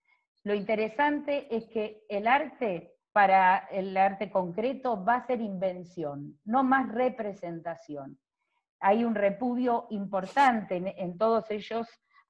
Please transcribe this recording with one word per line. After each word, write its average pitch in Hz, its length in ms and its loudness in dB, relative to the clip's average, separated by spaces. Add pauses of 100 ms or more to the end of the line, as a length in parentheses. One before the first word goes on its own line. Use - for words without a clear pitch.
(440)
Lo 202 100 -2
interesante 277 1000 -2
es 226 120 -4
que 214 420 -8
el 208 180 -2
arte, 240 680 0 (180)
para 190 600 6
el 190 260 -4
arte 196 320 2
concreto, 220 760 -2
va 233 120 2
a 240 100 -4
ser 247 160 -2
invención, 175 1000 -6
no 254 200 2
más 254 300 2
representación. 170 1300 -6 (600)
Hay 208 220 4
un 226 120 0
repudio 233 760 0
importante 202 840 0
en, 180 140 -4
en 175 280 -8
todos 220 320 2
ellos 214 380 -6 (420)